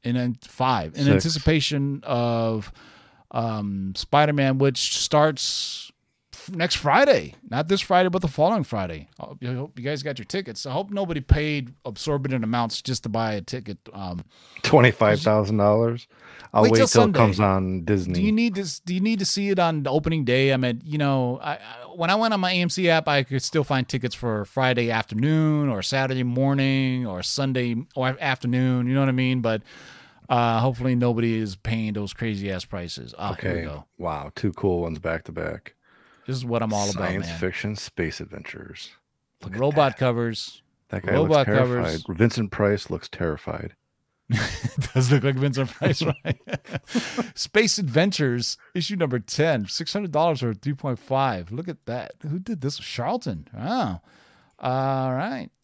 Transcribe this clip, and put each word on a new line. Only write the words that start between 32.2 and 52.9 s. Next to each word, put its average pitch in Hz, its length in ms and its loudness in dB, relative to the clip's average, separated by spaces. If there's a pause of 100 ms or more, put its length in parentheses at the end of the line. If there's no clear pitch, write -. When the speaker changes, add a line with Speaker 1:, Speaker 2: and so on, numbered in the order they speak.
Speaker 1:
ass 90 120 -6
prices. 80 540 -10
Ah, 92 160 -4
here 90 180 -4
we 85 60 -2
Speaker 2:
Okay. 82 80 -6
Speaker 1:
go. 73 180 -12 (140)
Speaker 2:
Wow, 76 380 -6
two 101 160 -2
cool 90 300 0
ones 82 180 -6
back 82 240 -4
to - 80 -14
back. 80 420 -10 (520)
Speaker 1:
This 131 100 -6
is 123 100 -8
what 117 160 -2
I'm 110 100 -2
all 101 160 0
about, 95 200 -2
Speaker 2:
Science 92 180 -4
Speaker 1:
man. 85 140 -8
Speaker 2:
fiction 92 360 -4
space - 440 -6
adventures. - 720 -16 (500)
Look 92 120 -12
at 104 60 -6
Speaker 1:
Robot 143 320 2
Speaker 2:
that. - 60 -12
Speaker 1:
covers. 117 640 -2 (280)
Speaker 2:
That 95 140 -6
guy 98 100 0
Speaker 1:
Robot 95 160 2
Speaker 2:
looks 143 160 6
terrified. 107 380 2
Speaker 1:
covers. 82 200 -2 (120)
Speaker 2:
Vincent 113 360 2
Price 101 380 0
looks - 180 -8
terrified. 78 640 -6 (560)
Speaker 1:
<laughs> - 0 -
It - 640 -2
does 127 180 4
look 135 100 4
like 135 140 2
Vincent 131 340 0
Price, 139 320 0
right? 160 380 -4 (480)
<laughs> - 460 -4
Space - 440 0
Adventures, 143 800 0 (180)
issue 180 220 -4
number 139 220 0
ten, 135 500 0
six - 240 -8
hundred 196 200 -6
dollars 151 300 2
or 117 120 -2
three 143 180 -6
point 135 260 -6
five. 117 540 -2
Look 165 160 -8
at - 160 -12
that. 117 280 -8 (100)
Who 156 160 -6
did 185 240 -8
this? 143 160 -4
Charlton. 123 760 -6